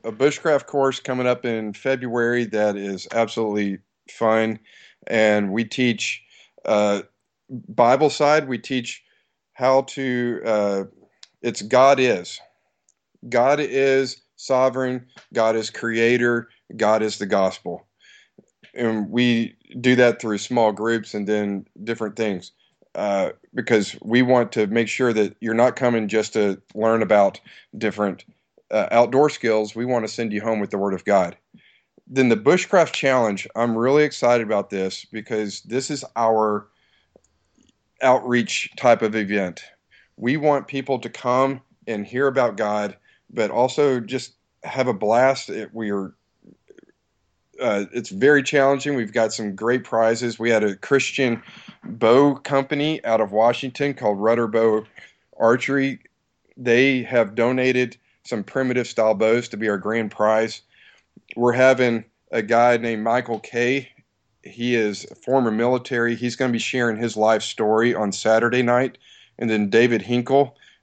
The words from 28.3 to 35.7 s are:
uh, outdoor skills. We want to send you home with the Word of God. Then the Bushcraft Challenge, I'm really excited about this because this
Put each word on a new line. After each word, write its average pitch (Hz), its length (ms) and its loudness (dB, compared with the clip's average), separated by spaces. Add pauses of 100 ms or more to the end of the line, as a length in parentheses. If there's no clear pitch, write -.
uh, 107 220 0
outdoor 123 360 4
skills. 110 460 -2
We 117 100 -6
want 120 220 -2
to 104 80 -8
send 113 180 -4
you 104 100 -6
home 110 180 -2
with 101 100 -6
the 104 80 -6
Word 98 160 -2
of 90 100 -10
God. 95 320 2 (720)
Then 127 220 2
the 113 80 4
Bushcraft 165 560 2
Challenge, 120 640 0
I'm 117 200 0
really 139 280 2
excited 120 420 0
about 101 240 -2
this 95 360 -6
because 107 560 -8
this 131 280 -6